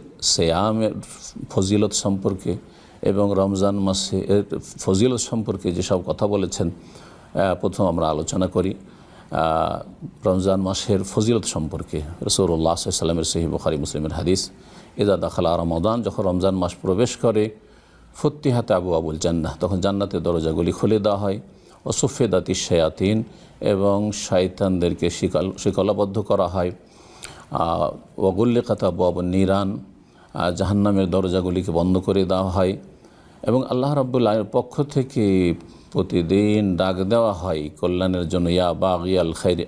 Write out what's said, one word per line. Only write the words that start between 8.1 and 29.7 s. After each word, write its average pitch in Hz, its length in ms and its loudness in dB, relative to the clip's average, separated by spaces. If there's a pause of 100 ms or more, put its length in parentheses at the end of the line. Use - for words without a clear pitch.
করি, 92 280 0 (560)
আহ, 80 1000 -2
রমজান 95 320 2
মাসের 95 440 0
ফজিলত 113 400 0
সম্পর্কে। 78 540 -6
রাসূলুল্লাহ 76 360 -6
সাল্লাল্লাহু 82 360 2
আলাইহি 85 220 -2
সাল্লামের 82 320 0
সহিহ 82 240 -2
বুখারী 78 280 -2
মুসলিমের 76 360 -4
হাদিস, 82 380 0 (460)
"ইযা 101 200 2
দাখালা 85 400 0
রমাদান", 85 460 0
যখন 101 200 -4
রমজান 92 320 2
মাস 90 280 -2
প্রবেশ 95 340 0
করে, 107 340 0 (640)
"ফুত্তিহাত 139 560 0
আবু 90 240 2
আবুল 80 240 -2
জান্নাহ", 82 420 -2
তখন 92 200 -2
জান্নাতের 98 420 -2
দরজাগুলি 85 500 0
খুলে 110 260 0
দেওয়া 101 200 0
হয়, 101 220 -4 (460)
"ও - 60 -2
সুফিদাতি 92 640 0
শায়াতিন", 95 680 0 (360)
এবং 101 520 0
শয়তানদেরকে 92 1000 0
শিকল-, 90 480 -2
শিকলাবদ্ধ 98 600 0
করা 98 300 0
হয়, 90 240 -2 (760)
আহ, 85 400 0 (300)
"ওয়া 95 120 2
গুল্লিকাত 113 520 0
আবওয়াবুন 90 400 0
নিরান", 95 540 2 (560)